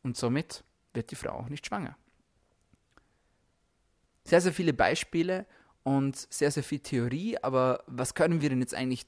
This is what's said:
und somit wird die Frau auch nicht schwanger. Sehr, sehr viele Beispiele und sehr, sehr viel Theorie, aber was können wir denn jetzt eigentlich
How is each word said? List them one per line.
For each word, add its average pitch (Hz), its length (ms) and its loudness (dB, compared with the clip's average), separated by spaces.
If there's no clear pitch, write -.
und 123 140 -4
somit 127 480 -2
wird 117 160 -6
die - 60 -10
Frau - 160 -6
auch - 160 -8
nicht 147 180 -10
schwanger. 202 300 -6
Sehr, 170 160 6
sehr 175 120 2
viele 165 200 2
Beispiele 165 720 0
und 135 340 0
sehr, 143 180 2
sehr 143 120 -2
viel 147 180 -4
Theorie, 135 640 -2
aber 127 440 2
was 123 280 -4
können 165 260 4
wir 143 100 2
denn 127 100 2
jetzt 123 140 -2
eigentlich 127 340 -4